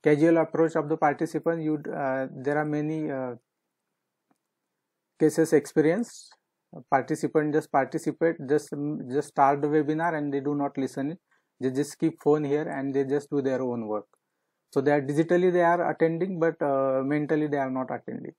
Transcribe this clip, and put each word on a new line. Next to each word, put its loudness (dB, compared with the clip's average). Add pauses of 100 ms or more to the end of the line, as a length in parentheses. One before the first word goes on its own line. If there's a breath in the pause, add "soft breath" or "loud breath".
Casual 6
approach 2
of -2
the 0
participant, -2
you, 0 (200)
uh, -2
there -2
are 0
many, -4
uh, -6 (1800)
cases 2
experienced. 0 (560)
Participant 0
just -2
participate, 0 (120)
just, 0 (380)
just -2
start 2
the 0
webinar 0
and -4
they 0
do -2
not -4
listen -4
it. -12 (400)
They -2
just -4
keep -2
phone 4
here 0
and -6
they 0
just -2
do -2
their 0
own -4
work. -4 (680)
So 2
they 2
are 4
digitally 2
they 4
are 2
attending, 0
but, 0
uh, 0
mentally 0
they -2
are -2
not -4
attending. -8